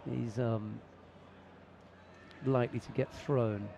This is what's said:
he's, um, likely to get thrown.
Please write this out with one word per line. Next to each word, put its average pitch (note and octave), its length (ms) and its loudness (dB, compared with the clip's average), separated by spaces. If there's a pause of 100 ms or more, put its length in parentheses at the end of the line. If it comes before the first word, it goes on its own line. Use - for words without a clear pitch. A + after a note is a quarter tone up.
he's, A#2+ 340 -2
um, A2+ 420 0 (1600)
likely B2 360 4
to - 120 -14
get - 180 0
thrown. G#2+ 680 2